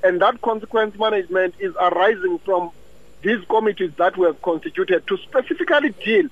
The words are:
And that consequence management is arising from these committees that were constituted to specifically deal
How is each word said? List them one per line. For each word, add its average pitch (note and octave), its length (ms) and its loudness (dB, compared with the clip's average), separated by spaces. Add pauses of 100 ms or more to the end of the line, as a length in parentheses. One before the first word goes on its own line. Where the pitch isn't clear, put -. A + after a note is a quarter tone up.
And F3+ 180 2
that A#3 220 2
consequence A3 560 -2
management F#3 580 -2
is F#3+ 240 -6
arising F3+ 640 2
from F3+ 240 0 (540)
these G3+ 260 -2
committees G#3 480 0
that F3+ 200 2
were E3+ 160 4
constituted F3 760 -2
to F#3+ 100 -2
specifically D4 760 -2 (100)
deal C#4+ 260 2